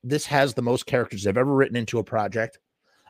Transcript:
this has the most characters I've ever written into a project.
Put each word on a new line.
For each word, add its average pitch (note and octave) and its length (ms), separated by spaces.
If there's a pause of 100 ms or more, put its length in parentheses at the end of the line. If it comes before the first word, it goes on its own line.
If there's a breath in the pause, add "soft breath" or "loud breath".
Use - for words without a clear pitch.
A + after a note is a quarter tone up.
this C#3+ 240
has C#3 280
the B2 80
most A#2+ 240
characters A2 400
I've G2+ 120
ever C#3 160
written C3+ 220
into A#2 220
a A2 60
project. A2 540 (520)